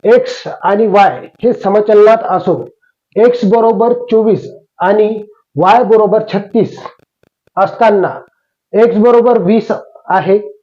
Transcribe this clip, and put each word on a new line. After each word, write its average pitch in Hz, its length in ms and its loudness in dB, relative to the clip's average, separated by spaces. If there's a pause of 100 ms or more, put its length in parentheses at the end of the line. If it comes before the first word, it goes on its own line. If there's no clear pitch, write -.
एक्स - 400 0 (200)
आणि 208 240 0
वाय 190 320 2 (240)
हे 240 100 0
समचलनात 214 720 2
असो, 180 280 -2 (600)
एक्स 240 300 2
बरोबर 226 480 2 (180)
चोवीस 220 360 0 (320)
आणि 208 440 -2 (320)
वाय 196 280 2
बरोबर 208 400 2 (100)
छत्तीस 202 440 -4 (800)
असताना 190 560 0 (600)
एक्स 208 240 2
बरोबर 233 440 2
वीस 208 300 0 (380)
आहे 190 280 0 (260)